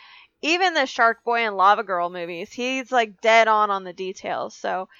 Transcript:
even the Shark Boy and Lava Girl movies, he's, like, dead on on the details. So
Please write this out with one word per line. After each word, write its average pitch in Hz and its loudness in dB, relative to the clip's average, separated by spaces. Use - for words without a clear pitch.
even 349 0
the 285 0
Shark 226 0
Boy 233 0
and 202 -4
Lava 196 4
Girl 180 -2
movies, 175 -10
he's, 254 -6
like, 226 -2
dead 226 4
on 214 2
on 190 -4
the 180 -12
details. 185 -8
So 185 -8